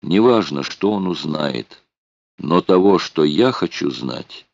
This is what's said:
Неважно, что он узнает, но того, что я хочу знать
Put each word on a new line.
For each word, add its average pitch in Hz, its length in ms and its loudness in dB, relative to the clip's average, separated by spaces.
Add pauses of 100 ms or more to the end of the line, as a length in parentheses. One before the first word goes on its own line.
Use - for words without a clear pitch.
Неважно, 92 600 2
что 98 300 -4
он 98 160 -4
узнает, 76 720 -6 (560)
но 85 220 0
того, 92 380 4
что - 260 -2
я 85 280 2
хочу 78 380 -4
знать 62 640 -12